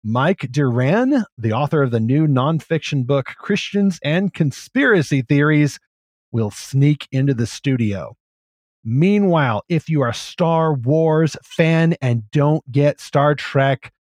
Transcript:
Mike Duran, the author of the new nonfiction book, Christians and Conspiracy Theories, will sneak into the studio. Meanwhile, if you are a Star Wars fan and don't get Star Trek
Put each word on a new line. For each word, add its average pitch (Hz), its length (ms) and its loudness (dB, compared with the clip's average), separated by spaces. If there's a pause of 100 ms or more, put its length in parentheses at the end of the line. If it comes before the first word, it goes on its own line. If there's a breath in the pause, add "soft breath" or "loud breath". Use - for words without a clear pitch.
Mike 131 440 0
Duran, 151 720 0 (140)
the 110 160 -2
author 143 280 0
of 127 80 0
the 117 80 0
new 131 280 2
nonfiction 143 800 -2
book, 139 220 -2 (100)
Christians 196 680 -2
and 170 300 -2
Conspiracy 165 880 0
Theories, 147 580 2 (500)
will 110 200 -2
sneak 143 600 0
into 135 220 0
the 117 140 -2
studio. 107 680 -4 (680)
Meanwhile, 156 840 2
if 165 180 -2
you 151 140 0
are 120 80 0
a 113 40 -6
Star 160 600 -2
Wars 156 680 0
fan 165 600 0
and 117 280 -2
don't 147 400 0
get 143 300 0
Star 147 340 2
Trek 135 680 -2